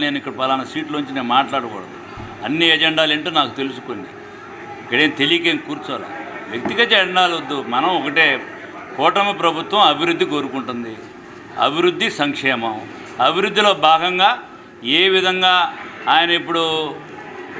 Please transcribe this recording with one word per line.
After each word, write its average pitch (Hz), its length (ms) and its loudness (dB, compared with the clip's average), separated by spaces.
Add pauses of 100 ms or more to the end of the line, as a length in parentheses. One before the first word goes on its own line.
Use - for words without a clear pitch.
నేను 143 140 -2
ఇక్కడ 135 220 -8
పలానా 135 320 0
సీట్లోంచి 147 440 -6
నేను 120 180 -4
మాట్లాడకూడదు, 117 600 -2 (500)
అన్ని 160 200 2 (100)
ఎజెండాలు 160 400 2
ఏంటో 151 240 -4
నాకు 127 200 0
తెలుసు 131 300 -4
కొన్ని, 110 200 -8 (760)
ఇక్కడేం 139 280 2 (100)
తెలియకేం 165 460 2
కూర్చోాలి. 135 400 -8 (460)
వ్యక్తిగత 202 360 0 (100)
ఎజెండాలు 180 400 2
వద్దు, 143 180 -6 (180)
మనం 151 140 2 (100)
ఒకటే, 151 280 4 (680)
కూటమి 190 360 2 (100)
ప్రభుత్వం 165 380 0 (100)
అభివృద్ధి 165 420 0
కోరుకుంటుంది, 123 600 -6 (720)
అభివృద్ధి 170 400 2 (140)
సంక్షేమం. 127 540 0 (520)
అభివృద్ధిలో 190 460 4 (160)
భాగంగా 180 420 4 (680)
ఏ 180 40 6 (120)
విధంగా 185 380 4 (600)
ఆయన 170 260 6
ఇప్పుడు 165 240 0 (960)